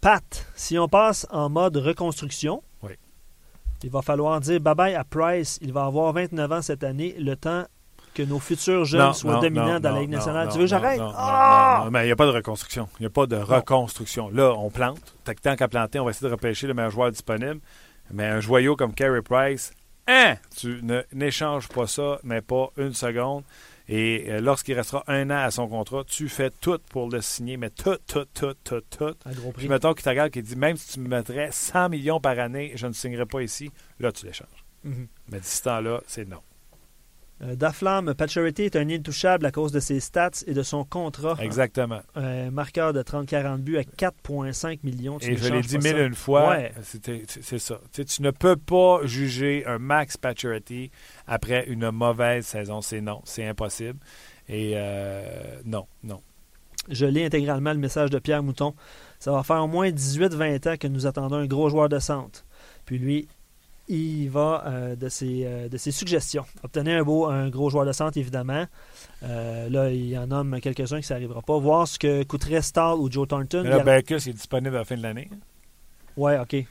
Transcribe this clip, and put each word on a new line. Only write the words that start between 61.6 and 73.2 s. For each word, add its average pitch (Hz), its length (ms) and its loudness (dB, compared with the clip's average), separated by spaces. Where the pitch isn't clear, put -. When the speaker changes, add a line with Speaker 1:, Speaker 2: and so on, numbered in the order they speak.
Speaker 1:
joueur 151 180 4
de 147 120 2
centre. 135 440 -6
Puis 127 140 -6
lui, 143 300 -2
il 156 380 -2
va, 151 380 0
euh, 123 300 -6
de 127 120 -6
ses, 127 380 -4
euh, 120 240 -8
de 127 80 -8
ses 143 140 -4
suggestions. 151 520 -2
Obtenez 151 300 -2
un 165 120 2
beau, 156 200 4
un 135 240 0
gros 135 220 0
joueur 139 160 2
de 139 60 0
centre, 156 260 -2
évidemment. 131 480 -4
Euh, 117 480 -6
là, 135 200 2
il 127 200 -2
y 127 80 -4
en 123 80 -6
nomme 135 340 -2
quelques-uns 135 400 -4
que 147 60 -10
ça 135 80 -4
n'arrivera 120 260 -8
pas. 151 180 0
Voir 151 300 4
ce - 100 -8
que 143 260 2
coûterait 151 360 0
Stahl 165 380 2
ou 135 120 0
Joe 135 160 -2